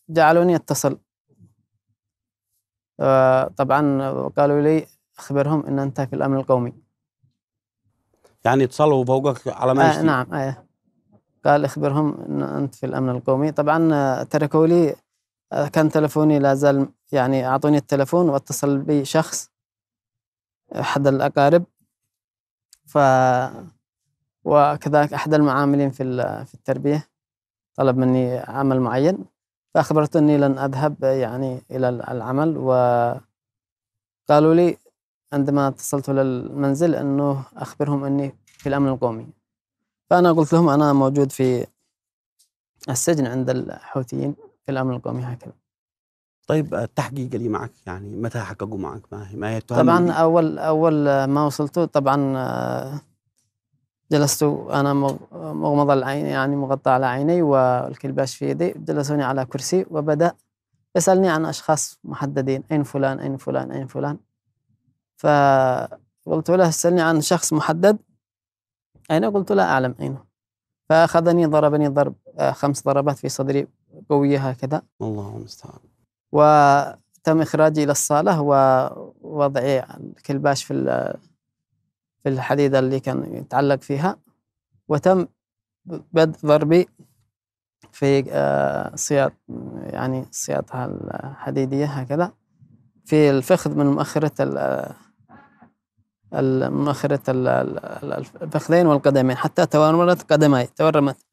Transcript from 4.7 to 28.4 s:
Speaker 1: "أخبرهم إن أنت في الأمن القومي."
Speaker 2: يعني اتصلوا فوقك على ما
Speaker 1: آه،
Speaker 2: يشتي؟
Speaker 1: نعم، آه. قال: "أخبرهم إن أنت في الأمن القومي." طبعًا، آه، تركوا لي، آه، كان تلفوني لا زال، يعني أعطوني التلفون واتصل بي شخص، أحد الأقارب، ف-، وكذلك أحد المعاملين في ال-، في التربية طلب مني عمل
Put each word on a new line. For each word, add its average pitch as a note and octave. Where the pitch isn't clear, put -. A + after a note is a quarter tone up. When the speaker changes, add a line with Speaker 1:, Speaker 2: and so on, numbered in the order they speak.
Speaker 1:
"أخبرهم C#3+
إن C#3
أنت C#3
في C3
الأمن C3+
القومي." B2
Speaker 2:
يعني C3
اتصلوا C3+
فوقك C3+
على B2+
ما D3+
Speaker 1:
آه، -
Speaker 2:
يشتي؟ D3+
Speaker 1:
نعم، C#3
آه. C3+
قال: D3
"أخبرهم D3
إن C#3+
أنت C#3+
في -
الأمن C3
القومي." C3
طبعًا، D#3
آه، C3+
تركوا D#3
لي، E3+
آه، C#3+
كان D#3
تلفوني D3+
لا C#3
زال، C#3
يعني C3
أعطوني C#3+
التلفون C#3
واتصل C#3
بي C#3+
شخص، -
أحد C#3
الأقارب، C#3+
ف-، -
وكذلك D3
أحد D3+
المعاملين C#3
في C3+
ال-، B2
في -
التربية C#3+
طلب C3
مني B2+
عمل C3